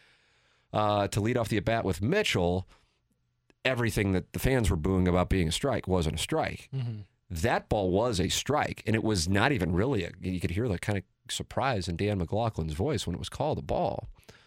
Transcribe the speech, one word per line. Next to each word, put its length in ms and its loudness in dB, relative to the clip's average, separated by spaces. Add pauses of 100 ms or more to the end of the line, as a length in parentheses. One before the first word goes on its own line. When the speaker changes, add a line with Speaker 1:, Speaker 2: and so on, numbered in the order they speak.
(720)
Speaker 1:
uh, 340 2
to 120 -2
lead 180 2
off 120 -2
the 80 0
at-bat 280 0
with 160 -2
Mitchell, 680 0 (960)
everything 480 2
that 220 0
the 60 -6
fans 300 2
were 60 2
booing 320 2
about 220 4
being 180 2
a 40 0
strike 360 -2
wasn't 320 2
a 20 -6
strike. 540 -4
Speaker 2:
Mm-hmm. 260 -6 (280)
Speaker 1:
That 400 0
ball 200 2
was 300 2
a 100 2
strike, 560 -2
and 100 2
it 80 0
was 240 0
not 240 4
even 220 0
really 300 2
a, 80 -6 (100)
you 180 -4
could 120 -2
hear 160 0
the 100 0
kind 200 -4
of 60 -6 (240)
surprise 600 -2
in 80 -4
Dan 240 0
McLaughlin's 540 -2
voice 340 -2
when 80 -4
it 40 -8
was 100 -8
called 280 -2
a 60 -6
ball. 460 -4 (380)